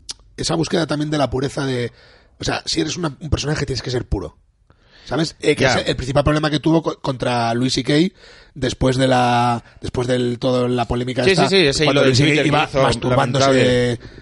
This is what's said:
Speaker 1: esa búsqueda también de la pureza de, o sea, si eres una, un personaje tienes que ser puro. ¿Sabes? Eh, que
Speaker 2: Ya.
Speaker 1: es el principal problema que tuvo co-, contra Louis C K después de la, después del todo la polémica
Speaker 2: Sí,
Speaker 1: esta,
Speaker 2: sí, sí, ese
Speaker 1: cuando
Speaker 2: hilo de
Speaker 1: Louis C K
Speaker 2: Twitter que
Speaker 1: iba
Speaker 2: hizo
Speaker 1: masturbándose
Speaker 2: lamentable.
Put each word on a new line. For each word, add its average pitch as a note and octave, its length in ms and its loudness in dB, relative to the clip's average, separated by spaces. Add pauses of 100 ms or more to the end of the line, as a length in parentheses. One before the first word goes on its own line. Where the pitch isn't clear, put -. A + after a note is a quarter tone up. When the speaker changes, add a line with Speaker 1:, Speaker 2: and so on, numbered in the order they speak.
(360)
Speaker 1:
esa - 200 -4
búsqueda E3 320 -2
también D3+ 220 -4
de D#3 80 -2
la C3 120 0
pureza C#3 340 -4
de, B2 280 -4 (460)
o - 60 -10
sea, - 220 -4
si - 140 -2
eres D#3 160 -4
una, D#3+ 240 -6
un D3+ 100 -12
personaje C#3+ 340 -2
tienes B2+ 180 -6
que C3+ 80 -8
ser B2 160 -4
puro. F#2+ 300 -6 (720)
¿Sabes? D#3 340 -4
Eh, D3+ 140 2
que - 80 0
Speaker 2:
Ya. C3 160 4
Speaker 1:
es - 100 -2
el D#3 60 -2
principal C3+ 300 -2
problema D3+ 260 0
que D3 80 -2
tuvo D#3+ 240 2
co-, - 180 -6
contra A#2+ 540 -2
Louis B2 180 0
C C3 120 -2
K D3 100 0 (600)
después C3 420 -2
de C3 100 2
la, A#2+ 560 2 (180)
después B2 280 -4
del B2 320 -2
todo B2+ 260 0
la B2 200 -2
polémica B2 360 -2
Speaker 2:
Sí, F#3+ 80 4
Speaker 1:
esta, D#3 180 2
Speaker 2:
sí, F#3+ 120 2
sí, D#3+ 60 4
ese C#3 180 0
Speaker 1:
cuando C#3+ 160 2
Speaker 2:
hilo - 0 -
de C3+ 80 4
Speaker 1:
Louis B2+ 100 4
C C#3 60 4
K C#3 40 4
Speaker 2:
Twitter D3 140 4
que D3+ 60 0
Speaker 1:
iba D3 160 2
Speaker 2:
hizo C#3+ 180 0
Speaker 1:
masturbándose C3 640 2
Speaker 2:
lamentable. B2 520 2 (240)